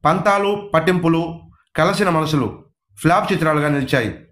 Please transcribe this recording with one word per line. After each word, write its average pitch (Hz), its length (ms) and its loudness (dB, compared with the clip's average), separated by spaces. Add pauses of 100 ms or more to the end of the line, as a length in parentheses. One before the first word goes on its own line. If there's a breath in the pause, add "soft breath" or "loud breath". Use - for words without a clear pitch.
పంతాలు 202 680 0
పట్టింపులు, 165 640 0 (360 soft breath)
కలసిన 185 340 0
మనసులు 156 560 -2 (300)
ఫ్లాప్ 185 380 0
చిత్రాలుగా 156 360 0
నిలిచాయి. 131 460 -2 (160)